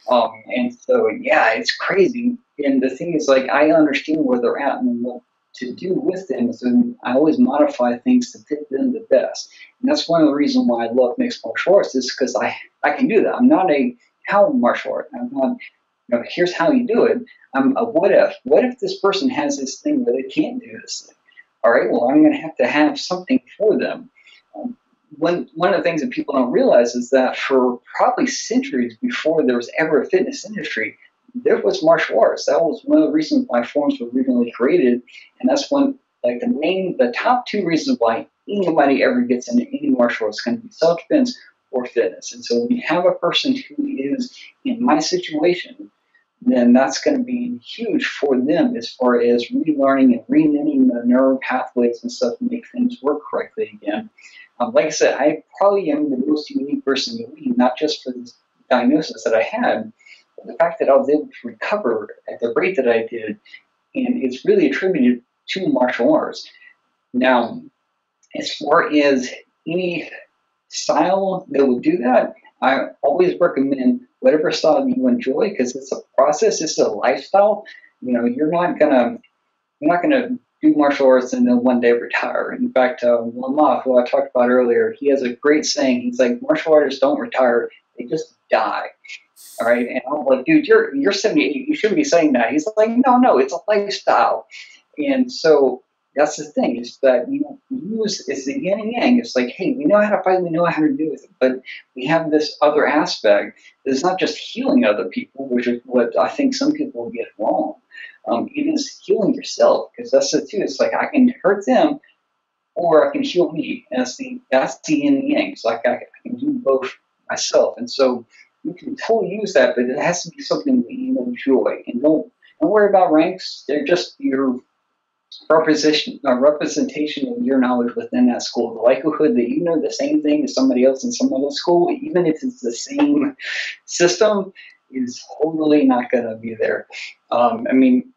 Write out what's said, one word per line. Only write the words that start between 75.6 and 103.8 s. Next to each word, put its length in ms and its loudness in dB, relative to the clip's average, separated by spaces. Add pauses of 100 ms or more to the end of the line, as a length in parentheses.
it's 160 -10
a 100 -8 (140)
process, 460 2
it's 160 -6
a 100 2
lifestyle. 800 0 (360)
You 120 -4
know, 120 0
you're 260 0
not 260 0
gonna, 420 2 (600)
you're 120 2
not 120 0
gonna 340 0 (240)
do 140 4
martial 320 4
arts 260 4
and 140 2
then 160 4
one 180 2
day 100 6
retire. 600 -2
In 180 -4
fact, 320 0
uh, 140 4
Wim 420 -4
Hof, 240 2
who 140 2
I 80 2
talked 280 -2
about 160 2
earlier, 500 2
he 80 -2
has 160 2
a 100 -4
great 320 2
saying. 360 0
He's 180 -4
like, 240 2
"Martial 300 0
artists 280 2
don't 180 2
retire, 520 0 (260)
they 80 -12
just 300 -8 (160)
die." 400 -2 (680)
All 80 -2
right, 220 2
and 180 -6
I'm 160 -6
like, 220 0
"Dude, 220 2
you're, 280 4
you're 160 0
seventy-eight, 560 0
you 80 0
shouldn't 220 0
be 60 4
saying 300 4
that." 180 2
He's 260 0
like, 140 4
"No, 260 4
no, 220 4
it's 140 0
a 40 -4 (100)
lifestyle." 800 0 (540)
And 320 0
so 500 4 (320)
that's 220 0
the 80 -10
thing, 320 -2
is 260 -10
that 300 2
you 260 -6 (120)
use, 580 -6
it's 180 -6
the 140 -6
yin 220 -2
and 100 -6
yang. 280 2
It's 140 -8
like, 180 0
hey, 200 -4
we 140 -4
know 160 4
how 120 0
to 80 0
fight, 200 2
we 80 -4
know 160 0
how 160 0
to 100 2
do 220 -4
it, 80 -14 (180)
but 220 0 (340)
we 100 -10
have 240 0
this 320 0
other 240 4
aspect 760 0 (240)